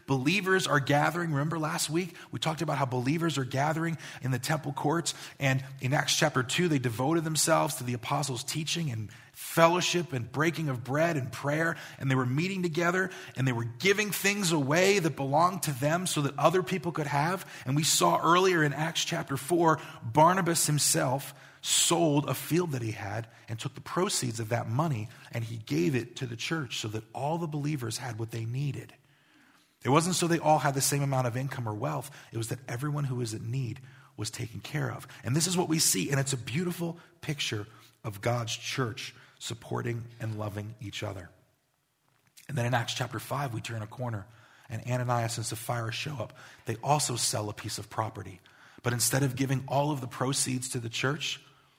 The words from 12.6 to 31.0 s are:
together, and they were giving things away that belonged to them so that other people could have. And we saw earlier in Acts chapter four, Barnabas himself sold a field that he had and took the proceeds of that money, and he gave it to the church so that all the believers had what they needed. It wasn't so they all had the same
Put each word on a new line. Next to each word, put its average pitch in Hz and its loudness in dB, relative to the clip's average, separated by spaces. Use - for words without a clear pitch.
together, 175 2
and 127 2
they 131 2
were 117 -2
giving 202 4
things 202 2
away 170 6
that 160 2
belonged 156 2
to - -2
them 151 0
so 147 0
that 135 -2
other 165 4
people 175 -2
could 151 -4
have. 151 0
And 131 0
we 156 2
saw 170 4
earlier 175 6
in 147 2
Acts 160 -2
chapter 147 -4
four, 165 4
Barnabas 165 4
himself 143 2
sold 151 4
a 131 0
field 170 0
that 127 -4
he 110 -4
had 104 -6
and 117 -8
took - -8
the - -14
proceeds 135 -2
of 110 -4
that 113 0
money, 123 0
and 117 -4
he 113 -8
gave 147 0
it 113 -2
to 139 -6
the 117 -8
church 156 -4
so 117 -6
that 110 -6
all 147 -4
the 170 -4
believers 147 -4
had 120 -8
what 113 -6
they 113 -6
needed. 131 -4
It 120 2
wasn't 165 6
so 175 2
they 165 4
all 151 6
had 135 2
the 139 2
same 143 2